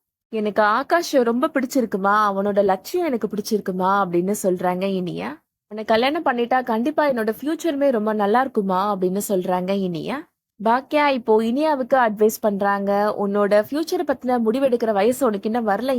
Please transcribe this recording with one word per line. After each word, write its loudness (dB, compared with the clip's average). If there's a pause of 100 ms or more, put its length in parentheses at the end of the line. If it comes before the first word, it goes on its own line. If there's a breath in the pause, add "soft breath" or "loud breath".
(300)
"எனக்கு -2
ஆகாஷ் 2
ரொம்ப 0
பிடிச்சிருக்குமா, 0 (140)
அவனோட 0
லட்சியம் 0
எனக்கு -2
பிடிச்சிருக்குமா" -2
அப்படின்னு 0 (100)
சொல்றாங்க -2 (140)
இனியா. -6 (380)
"உன்னை -12
கல்யாணம் 0
பண்ணிட்டா 0
கண்டிப்பா 0
என்னோட -2
ஃபியூச்சருமே 0
ரொம்ப 0
நல்லா 2
இருக்குமா" -2
அப்படின்னு -2
சொல்றாங்க 0 (140)
இனியா. -6 (460)
பாக்கியா 2
இப்போ 2
இனியாவுக்கு 0
அட்வைஸ் 2
பண்றாங்க. 0 (120)
"உன்னோட 2
ஃபியூச்சரை -2
பத்தின -2
முடிவெடுக்கிற 2
வயசு 2
உனக்கு -2
இன்னும் -2
வரல 0